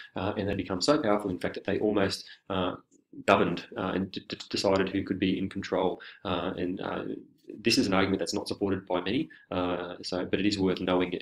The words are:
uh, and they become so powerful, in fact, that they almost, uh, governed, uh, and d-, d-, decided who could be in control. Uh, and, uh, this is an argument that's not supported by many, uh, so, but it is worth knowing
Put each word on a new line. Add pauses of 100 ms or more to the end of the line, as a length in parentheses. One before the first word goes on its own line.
(140)
uh,
and
they
become
so
powerful,
in
fact,
that
they
almost, (260)
uh, (500)
governed, (120)
uh,
and
d-,
d-, (120)
decided
who
could
be
in
control. (240)
Uh,
and,
uh, (600)
this
is
an
argument
that's
not
supported
by
many, (240)
uh,
so,
but
it
is
worth
knowing